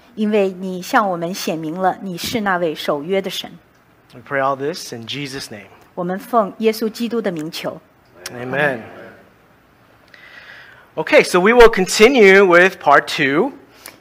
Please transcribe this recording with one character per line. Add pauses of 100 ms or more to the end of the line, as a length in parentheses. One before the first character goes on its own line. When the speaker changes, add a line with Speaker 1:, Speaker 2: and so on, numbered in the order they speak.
(160)
Speaker 1:
因
为
你
向
我
们
显
明
了
你
是
那
位
守
约
的
神。 (640)
Speaker 2:
We
pray
all
this
in
Jesus'
name. (260)
Speaker 1:
我
们
奉
耶
稣
基
督
的
名
求。 (520)
Speaker 2:
Amen. (2250)
Okay,
so
we
will
continue
with
part
two (500)